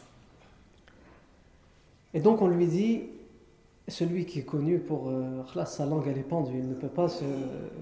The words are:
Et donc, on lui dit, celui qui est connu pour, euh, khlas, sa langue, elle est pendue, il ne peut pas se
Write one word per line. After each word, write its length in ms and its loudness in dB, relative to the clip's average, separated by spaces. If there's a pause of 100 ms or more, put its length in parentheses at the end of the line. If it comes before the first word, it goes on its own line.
(2250)
Et 80 -2
donc, 220 6
on 60 8
lui 180 6
dit, 380 2 (840)
celui 400 -2
qui 140 -6
est 40 -8
connu 360 0
pour, 280 -4
euh, 340 -4 (100)
khlas, 140 -4
sa 200 -4
langue, 220 0
elle 100 -2
est 40 -4
pendue, 360 -2
il 100 -2
ne 60 -4
peut 140 -6
pas 200 2
se 160 -4 (580)